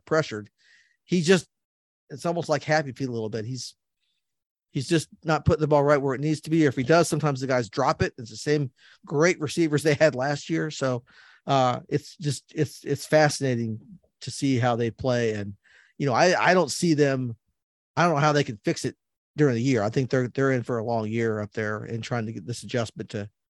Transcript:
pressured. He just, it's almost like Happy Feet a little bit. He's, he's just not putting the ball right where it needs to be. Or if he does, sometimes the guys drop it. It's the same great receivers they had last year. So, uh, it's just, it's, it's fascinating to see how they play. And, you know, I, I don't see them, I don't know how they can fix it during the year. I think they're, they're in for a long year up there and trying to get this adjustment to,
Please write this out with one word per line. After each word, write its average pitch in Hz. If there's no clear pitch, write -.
pressured. 113
He 175
just, 170
it's 151
almost 170
like 147
Happy 151
Feet 135
a -
little 113
bit. 110
He's, 123
he's 135
just 165
not 156
putting 170
the 151
ball 147
right 147
where 135
it 123
needs 151
to -
be. 160
Or 139
if 123
he 131
does, 160
sometimes 147
the 135
guys 123
drop 143
it. 190
It's 113
the 110
same 147
great 165
receivers 147
they 151
had 151
last 143
year. 160
So, 127
uh, 131
it's -
just, -
it's, -
it's 139
fascinating 127
to -
see 135
how 120
they 117
play. 120
And, 101
you 143
know, 131
I, 151
I -
don't 170
see 170
them, 135
I 156
don't 170
know 143
how 151
they 147
can 113
fix -
it 123
during 143
the 113
year. 123
I 107
think 127
they're, 127
they're 135
in 120
for 123
a 110
long 113
year 110
up 104
there 107
and 117
trying 113
to 113
get 104
this 120
adjustment 110
to, 104